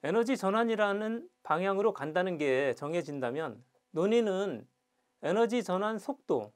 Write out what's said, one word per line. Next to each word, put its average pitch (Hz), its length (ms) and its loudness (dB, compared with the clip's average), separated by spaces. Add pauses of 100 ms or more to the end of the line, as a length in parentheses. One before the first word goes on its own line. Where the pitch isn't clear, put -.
에너지 226 360 0
전환이라는 214 920 0 (140)
방향으로 196 500 2
간다는 170 440 -2
게 139 380 2
정해진다면 143 880 -4 (280)
논의는 196 760 0 (540)
에너지 220 420 2
전환 202 360 -2
속도 143 560 -4